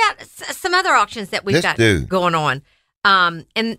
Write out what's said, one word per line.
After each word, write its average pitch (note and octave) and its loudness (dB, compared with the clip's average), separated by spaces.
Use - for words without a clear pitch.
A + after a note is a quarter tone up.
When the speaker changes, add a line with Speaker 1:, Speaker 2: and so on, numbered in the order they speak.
Speaker 1:
about - -14
s-, - -14
some F4+ -4
other F#4 0
auctions G#3 0
that G3 -6
we've G3 -2
Speaker 2:
Let's F3 2
Speaker 1:
got E3+ 0
Speaker 2:
do. G#2+ 4
Speaker 1:
going F3 0
on. D3 0
Um, F3 2
and A3+ -4